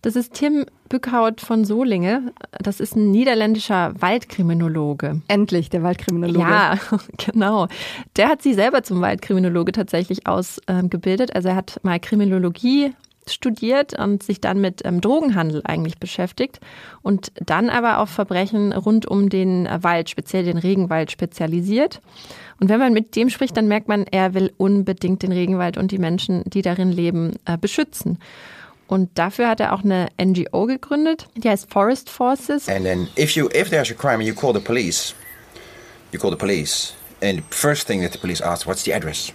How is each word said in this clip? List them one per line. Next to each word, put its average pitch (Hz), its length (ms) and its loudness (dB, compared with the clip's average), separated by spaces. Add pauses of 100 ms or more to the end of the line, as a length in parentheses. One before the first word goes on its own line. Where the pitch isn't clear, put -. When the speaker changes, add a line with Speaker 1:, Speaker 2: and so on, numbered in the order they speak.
Speaker 1:
Das 226 120 -2
ist 247 200 -2
Tim 294 320 0 (220)
Bückhout 240 520 0
von 220 240 2
Solinge. 220 680 0 (280)
Das 202 200 -4
ist - 140 -4
ein 214 160 4
niederländischer 214 880 2
Waldkriminologe. 165 1300 0
Speaker 2:
Endlich, 202 440 2
der 175 120 0
Waldkriminologe. 175 560 0
Speaker 1:
Ja, 190 400 4 (200)
<laughs> - 180 -10
genau. 208 500 2 (500)
Der 214 120 6
hat 302 140 2
sich 269 120 2
selber 233 280 4
zum 180 180 -2
Waldkriminologe 180 720 0
tatsächlich 185 540 -2
aus, 185 420 -2
ähm, 180 220 0
gebildet. 190 440 -2
Also 185 140 0
er 185 80 0
hat - 260 -6
mal 175 160 0
Kriminologie 208 920 2 (360)
studiert 247 720 -2
und 202 240 0
sich - 180 -4
dann 190 200 0
mit, 185 240 -2
ähm, 175 160 0
Drogenhandel 196 640 0
eigentlich 160 340 -4
beschäftigt - 640 -6 (420)
und 190 300 -2 (120)
dann 180 260 0
aber 233 280 2
auf 208 100 0
Verbrechen 202 640 0
rund 214 340 2
um 202 220 2
den, 185 380 2
äh, 165 160 -4
Wald, 170 260 0
speziell - 360 -4
den 170 140 0
Regenwald, 175 520 0
spezialisiert. 175 880 -2 (600)
Und 196 80 4
wenn 214 100 4
man 254 140 4
mit 220 240 0
dem 233 120 4
spricht, 254 280 -2
dann 220 100 2
merkt 208 220 0
man, 208 200 2
er 190 260 0
will 190 240 2
unbedingt 190 680 2
den 185 80 0
Regenwald 180 440 0
und 190 140 0
die 190 80 -4
Menschen, 180 460 0
die 190 180 -2
darin 185 300 2
leben, 170 400 0 (140)
äh, 170 120 -2
beschützen. - 600 -2 (680)
Und 190 320 0
dafür 202 300 0
hat 220 100 0
er 214 160 0
auch 190 80 -6
eine 185 240 2 (100)
N 190 160 2
G 180 200 0
O 185 140 0
gegründet, 294 680 -2
die 226 140 -2
heißt 202 240 0
Forest 226 360 2
Forces. 269 600 -2
Speaker 3:
And 98 160 -2
then 92 240 0 (100)
if 147 140 2
you, 143 160 0
if 175 220 0
there's 147 200 0
a 117 40 -8
crime, 117 280 0
you 110 100 -2
call 123 220 0
the 101 60 0
police. 110 520 -2 (1000)
You 87 80 -8
call 101 100 2
the 85 60 -4
police. 92 580 -2 (260)
And 95 180 0
the 76 120 -8
first 147 380 -2
thing 98 140 -2
that 87 100 -2
the - 60 -12
police 87 220 -6
ask, 87 280 -4
"What's - 160 -4
the 80 100 -2
address?" 78 400 -6